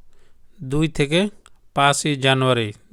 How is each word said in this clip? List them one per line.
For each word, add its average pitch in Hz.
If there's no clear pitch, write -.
দুই 147
থেকে 156
পাঁচই 143
জানুয়ারি 131